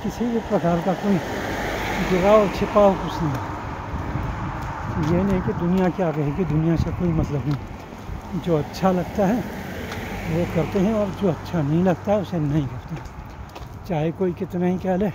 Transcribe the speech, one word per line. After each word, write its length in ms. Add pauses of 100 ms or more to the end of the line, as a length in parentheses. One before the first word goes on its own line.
किसी 240
भी 120
प्रकार 440
का 120
कोई 240 (920)
जुड़ाव 380
छिपाव 460
कुछ 280
नहीं 100
है। 1800
ये 160
नहीं 100
कि 100
दुनिया 360
क्या 240
कहेगी, 320
दुनिया 320
से 140
कोई 180
मतलब 380
नहीं। 960
जो 180
अच्छा 340
लगता 340
है 140 (920)
वो 220
करते 240
हैं 160
और 160
जो 180
अच्छा 340
नहीं 220
लगता 280
है 80
उसे 180
नहीं 280
करते, 300 (920)
चाहे 240
कोई 200
कितना 340
ही 120
कह 180
ले 180